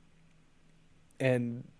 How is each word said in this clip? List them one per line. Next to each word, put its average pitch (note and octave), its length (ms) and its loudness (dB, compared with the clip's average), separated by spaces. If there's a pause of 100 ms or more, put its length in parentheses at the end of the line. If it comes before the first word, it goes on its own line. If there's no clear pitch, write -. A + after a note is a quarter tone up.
(1160)
and B2 460 0 (160)